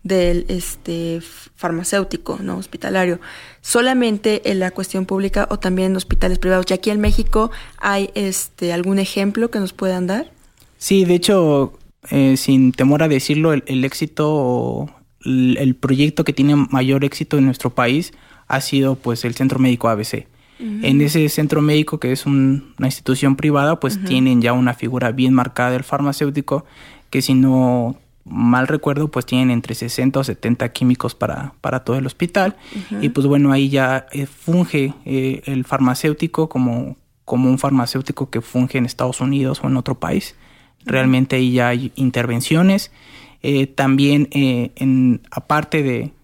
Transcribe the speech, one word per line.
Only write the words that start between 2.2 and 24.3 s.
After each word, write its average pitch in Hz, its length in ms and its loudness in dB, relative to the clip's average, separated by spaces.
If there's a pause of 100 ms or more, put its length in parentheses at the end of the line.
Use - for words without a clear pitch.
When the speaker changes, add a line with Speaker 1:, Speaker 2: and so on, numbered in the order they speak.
Speaker 1:
¿no? 185 160 -8
Hospitalario. 185 640 -4 (420)
¿Solamente 233 880 0
en 196 80 -2
la 185 140 -2
cuestión 190 340 -6
pública 196 460 -2
o 208 80 -6
también 190 320 0
en 190 60 0
hospitales 185 420 0
privados? 185 300 0
¿Y 190 40 2
aquí 185 160 -2
en 208 100 -2
México 214 520 2 (260)
hay, 196 380 -2
este, 190 580 -4
algún 185 240 0
ejemplo 202 540 -2
que 220 80 -4
nos 185 120 -4
puedan 185 360 -2
dar? 220 240 -4 (480)
Speaker 2:
Sí, 190 260 4
de 175 80 4
hecho, 165 640 4 (320)
eh, 135 260 4
sin 131 360 4
temor 143 320 2
a 160 40 2
decirlo, 151 460 2
el, 135 140 -2
el 131 180 0
éxito 151 480 -2
o 123 560 -2 (340)
el, 127 360 2
el 135 160 2
proyecto 143 480 0
que 143 100 -2
tiene 143 220 4
mayor 135 480 2
éxito 147 340 -2
en 135 80 4
nuestro 127 240 -2
país 127 440 0 (340)
ha 135 140 -2
sido, 135 340 0
pues, 120 300 -6
el 117 100 -4
Centro 135 240 0
Médico 123 300 2
A 113 60 2
B 107 100 -4
C. - 220 -8 (340)
Speaker 1:
Ujú. 214 200 -8
Speaker 2:
En 139 180 2
ese 151 300 2
centro 151 320 0
médico, 151 400 0
que 127 100 -2
es 131 140 -4
un, 135 520 0
una 131 120 -2
institución 135 480 0
privada, 147 420 0
pues, 123 160 -2
Speaker 1:
Ujú. 98 120 -6
Speaker 2:
tienen 131 340 4